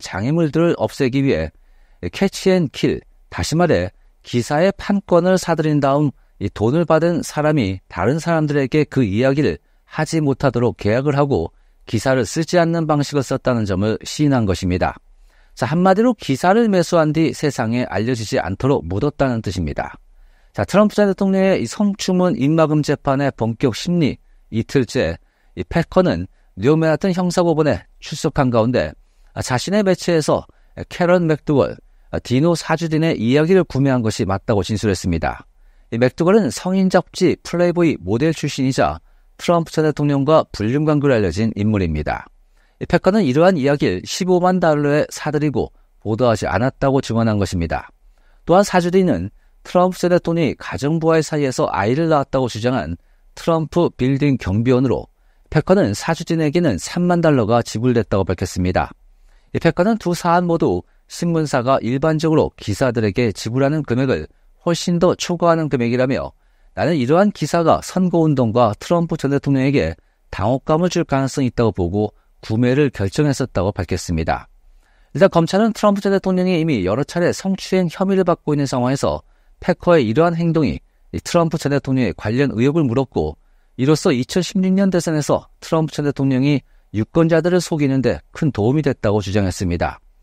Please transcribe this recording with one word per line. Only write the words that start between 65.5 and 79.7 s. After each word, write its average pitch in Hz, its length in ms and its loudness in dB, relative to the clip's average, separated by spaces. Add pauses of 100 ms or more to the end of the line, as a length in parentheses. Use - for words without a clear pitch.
금액이라며 120 640 -2 (420)
나는 135 220 0
이러한 160 340 4
기사가 160 540 0
선거운동과 131 960 2
트럼프 170 360 -2
전 139 140 -4
대통령에게 135 640 0 (360)
당혹감을 139 580 0
줄 165 160 -2
가능성이 135 420 -2
있다고 113 240 0
보고 98 420 -2 (280)
구매를 123 500 2
결정했었다고 107 840 -2
밝혔습니다. 82 760 -4 (640)
일단 180 160 4
검찰은 190 420 2
트럼프 202 300 0
전 196 100 0
대통령이 185 480 0
이미 147 240 0
여러 107 180 0
차례 170 300 -2
성추행 185 580 -2
혐의를 190 340 0
받고 165 280 -2
있는 143 140 0
상황에서 123 560 -2 (380)
패커의 165 460 2